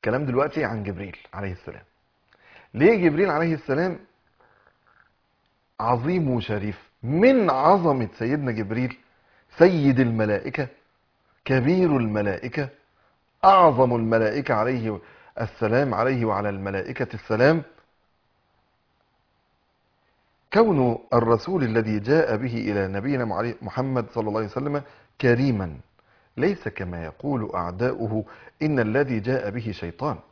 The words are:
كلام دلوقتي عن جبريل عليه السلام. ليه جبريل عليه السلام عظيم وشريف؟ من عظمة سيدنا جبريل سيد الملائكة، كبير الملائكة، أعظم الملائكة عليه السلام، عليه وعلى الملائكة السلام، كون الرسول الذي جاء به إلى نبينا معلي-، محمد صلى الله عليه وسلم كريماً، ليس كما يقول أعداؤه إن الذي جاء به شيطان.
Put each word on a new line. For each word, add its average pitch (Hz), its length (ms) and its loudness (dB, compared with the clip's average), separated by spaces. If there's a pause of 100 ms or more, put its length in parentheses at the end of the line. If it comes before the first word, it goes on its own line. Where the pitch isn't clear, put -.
كلام 123 220 -2
دلوقتي 139 380 -2
عن 110 180 -4
جبريل 98 340 -10 (180)
عليه 98 180 -8
السلام. - 300 -16 (920)
ليه 180 340 4
جبريل 170 220 2
عليه 160 240 0
السلام 156 440 -4 (1800)
عظيم 131 500 0
وشريف؟ 104 600 -4 (120)
من 214 480 4
عظمة 143 580 4 (100)
سيدنا 131 340 -2
جبريل 110 440 -4 (600)
سيد 147 420 6
الملائكة، 113 680 0 (760)
كبير 147 520 2
الملائكة، 110 720 -2 (760)
أعظم 151 520 6
الملائكة 113 580 0
عليه 113 460 -2 (400)
السلام، 117 540 0
عليه 120 300 0
وعلى 104 240 -2
الملائكة 98 680 -6
السلام، 131 480 2 (3000)
كون 151 460 2 (140)
الرسول 117 520 2
الذي 110 340 0
جاء 120 380 0
به 117 200 -6
إلى 101 320 -2
نبينا 120 360 -4
معلي-، 110 380 -4
محمد 127 480 -4
صلى 110 180 -4
الله 107 120 -2
عليه 107 100 -6
وسلم 143 320 -6 (380)
كريماً، 117 560 2 (600)
ليس 170 320 -2
كما 87 360 -10
يقول 113 500 -6
أعداؤه 107 680 -4 (380)
إن 151 180 0
الذي 117 400 0
جاء 113 300 -4
به 110 220 -8
شيطان. 87 440 -8 (160)